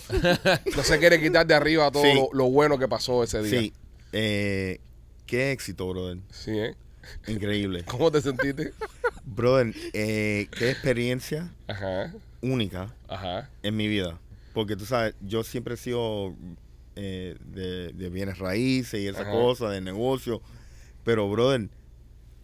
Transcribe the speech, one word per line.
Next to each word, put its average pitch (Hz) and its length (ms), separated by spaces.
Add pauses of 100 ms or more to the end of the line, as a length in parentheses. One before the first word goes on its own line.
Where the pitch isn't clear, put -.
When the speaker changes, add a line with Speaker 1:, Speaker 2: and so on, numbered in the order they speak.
Speaker 1:
bañado. 175 540
Speaker 2:
<laughs> 147 140
No 135 60
se 160 160
quiere 170 200
quitar 165 260
de 160 80
arriba 147 380
todo 143 120
Speaker 1:
Sí. 143 100
Speaker 2:
lo, 135 180
lo 131 180
bueno 143 300
que 131 80
pasó 120 380
ese 113 180
día. 107 160
Speaker 1:
Sí. 107 140 (400)
Eh, 101 680 (460)
qué 131 260
éxito, 95 380
brother. 90 300 (120)
Speaker 2:
Sí, - 260
¿eh? 107 180 (520)
Speaker 1:
Increíble. 101 560
Speaker 2:
<laughs> - 40
¿Cómo 160 220
te 151 120
sentiste? 139 500 (540)
Speaker 1:
Brother, 120 480 (180)
eh, 107 560 (100)
qué 120 140
experiencia 131 840 (140)
Speaker 2:
Ajá. 101 460 (280)
Speaker 1:
única 107 540 (140)
Speaker 2:
Ajá. 95 400 (120)
Speaker 1:
en 107 140
mi 107 140
vida. 90 280 (360)
Porque 107 240
tú 101 80
sabes, 113 340
yo 107 240
siempre 120 300
he 113 40
sido, 110 560 (600)
eh, 92 480
de, 92 480
de 90 180
bienes 92 300
raíces 117 640
y 98 80
esa 98 140
Speaker 2:
Ajá. 101 80
Speaker 1:
cosa, 120 380
de 98 120
negocio. 117 600 (600)
Pero, 104 260
brother, 117 380 (760)